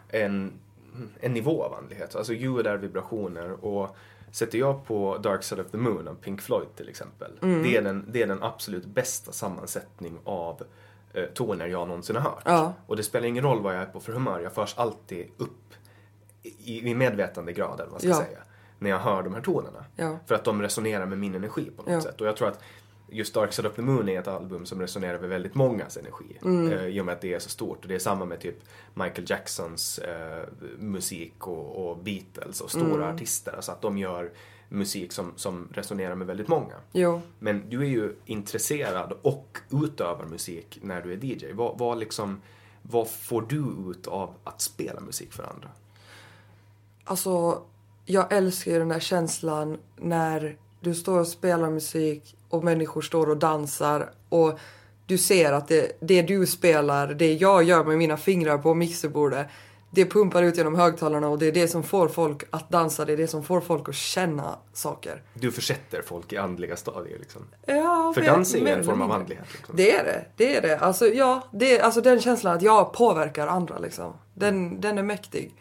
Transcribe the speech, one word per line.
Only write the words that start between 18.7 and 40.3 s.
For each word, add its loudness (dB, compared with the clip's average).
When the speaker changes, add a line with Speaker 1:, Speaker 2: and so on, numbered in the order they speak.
Speaker 1:
när -2
jag 2
hör 0
de -6
här -8
tonerna. -4
Speaker 2:
Ja. -4
Speaker 1:
För 2
att 0
de 0
resonerar -2
med -6
min -4
energi -6
på -16
något -4
Speaker 2:
Ja. 0
Speaker 1:
sätt. -8
Och -2
jag 0
tror 0
att -6
just -8
Dark 0
Side -4
of -6
the -6
Moon 2
är -2
ett -8
album -10
som -8
resonerar -6
med -8
väldigt -6
mångas 0
energi. -16
Speaker 2:
Mm. 2
Speaker 1:
Eh, -4
i -4
och -4
med -4
att -8
det -4
är -2
så -10
stort. -8
Och -12
det -4
är -2
samma -2
med -10
typ -10
Michael -6
Jacksons, -6
eh, -10
musik -8
och, -8
och -10
Beatles -10
och -10
stora 0
Speaker 2:
Mm. -6
Speaker 1:
artister. -6
Alltså -10
att -14
de -2
gör -6
musik -6
som, -8
som -8
resonerar -6
med -8
väldigt -6
många. -2
Speaker 2:
Jo. 2
Speaker 1:
Men -4
du -4
är 0
ju 0
intresserad -4
och -2
utövar -2
musik -12